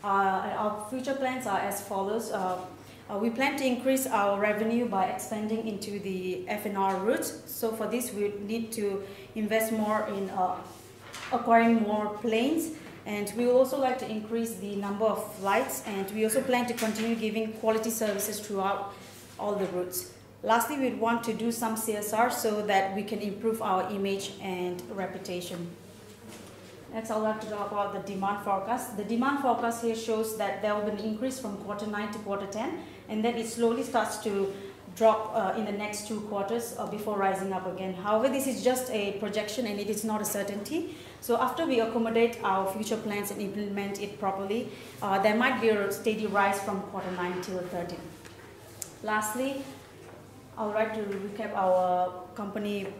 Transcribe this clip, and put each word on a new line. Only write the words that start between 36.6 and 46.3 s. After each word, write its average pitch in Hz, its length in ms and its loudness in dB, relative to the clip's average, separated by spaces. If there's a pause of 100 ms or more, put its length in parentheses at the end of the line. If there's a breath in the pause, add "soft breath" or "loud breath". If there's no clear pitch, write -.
uh, 208 120 -4
before 208 280 -2
rising 190 360 2
up 185 200 -2
again. 190 220 -4
However, 220 340 4
this 269 180 2
is 226 160 -2
just 247 280 2
a 202 220 0
projection 214 540 -2
and 202 140 -2
it 202 80 -4
is 214 160 -2
not 214 160 0
a 202 40 -2
certainty. 214 720 -2 (240 loud breath)
So 240 200 2
after 254 240 2
we 254 160 4
accommodate 226 640 4
our 190 300 4
future 220 240 -2
plans 202 340 -2
and 202 100 -4
implement 202 640 -2
it 202 160 -8
properly, 196 500 0 (320 loud breath)
uh, 190 200 2
there 214 160 6
might 240 240 4
be 226 100 4
a 202 200 4
steady 214 360 0
rise 196 340 4